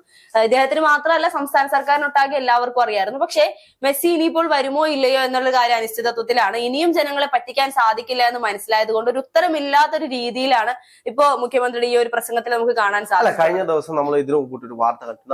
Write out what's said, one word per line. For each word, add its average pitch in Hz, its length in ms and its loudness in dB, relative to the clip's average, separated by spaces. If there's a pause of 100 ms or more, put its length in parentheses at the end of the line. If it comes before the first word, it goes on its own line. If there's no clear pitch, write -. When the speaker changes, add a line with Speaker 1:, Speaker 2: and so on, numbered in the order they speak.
(360)
Speaker 1:
ഏഹ്, 220 80 4
ഇദ്ദേഹത്തിന് 262 360 2
മാത്രമല്ല, 311 480 2
സംസ്ഥാന 285 380 0
സർക്കാരിനൊട്ടാകെ 285 720 0
എല്ലാവർക്കും 247 460 0
അറിയാമായിരുന്നു. 214 380 -2
പക്ഷേ 330 360 0 (260)
മെസ്സി 277 260 0
ഇനിയിപ്പോൾ 330 380 0
വരുമോ 285 420 0
ഇല്ലയോ 262 320 2
എന്നുള്ള 254 300 0
കാര്യം 240 260 2
അനിശ്ചിതത്വത്തിലാണ്. 226 800 -2
ഇനിയും 269 360 0
ജനങ്ങളെ 285 420 0
പറ്റിക്കാൻ 269 360 -2
സാധിക്കില്ല 240 520 0
എന്ന് 240 180 0
മനസ്സിലായത് 214 520 -2
കൊണ്ട് 226 180 0
ഒരു 240 80 0
ഉത്തരമില്ലാത്തൊരു 302 840 0
രീതിയിലാണ് 247 720 -2 (320)
ഇപ്പോ 269 300 2
മുഖ്യമന്ത്രിയുടെ 247 500 -2
ഈ 240 100 0
ഒരു 233 160 2
പ്രസംഗത്തിൽ 233 380 -4
നമുക്ക് 233 220 0
കാണാൻ 208 300 0
Speaker 2:
അല്ല, - 20 -8
Speaker 1:
സാധിക്കും. 185 400 2
Speaker 2:
കഴിഞ്ഞ 180 180 2
ദിവസം 160 340 -2
നമ്മൾ 147 200 0
ഇതിനു 143 200 0
മുമ്പിട്ട് 127 300 -4
ഒരു 120 80 -16
വാർത്ത 117 260 0
കണ്ടിരുന്നു. 117 100 -14 (240)